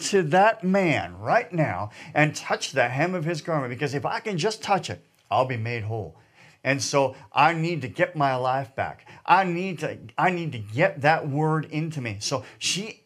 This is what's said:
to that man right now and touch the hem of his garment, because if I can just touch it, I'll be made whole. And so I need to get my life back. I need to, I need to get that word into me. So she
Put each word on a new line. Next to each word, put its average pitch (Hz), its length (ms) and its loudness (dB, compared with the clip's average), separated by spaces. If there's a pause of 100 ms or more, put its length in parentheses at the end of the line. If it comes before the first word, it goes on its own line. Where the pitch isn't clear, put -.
to 196 140 4
that 190 380 4
man 151 560 2
right 180 360 0
now 110 380 -2 (220)
and 151 220 2
touch - 380 -6
the 123 160 4
hem 160 260 0
of 170 80 -4
his 165 160 -2
garment, 151 300 -2
because 123 240 -4
if 139 120 -4
I 202 140 -2
can 208 180 -4
just 214 240 -2
touch 196 280 0
it, 101 120 -8 (300)
I'll 120 140 4
be 127 100 -4
made 117 280 -4
whole. 104 340 -6 (480)
And 135 180 2
so 139 320 2 (160)
I 156 220 6
need 165 300 -2
to 127 40 -8
get 175 300 -2
my 139 180 2
life 127 400 -2
back. 87 320 -6 (180)
I 185 200 6
need 180 340 -4
to, 117 180 -6 (200)
I 170 140 4
need 170 200 -4
to 117 80 -8
get 120 400 -2
that 151 300 4
word 156 420 0
into 156 300 -6
me. 110 180 -6
So 131 240 -4 (160)
she - 460 -6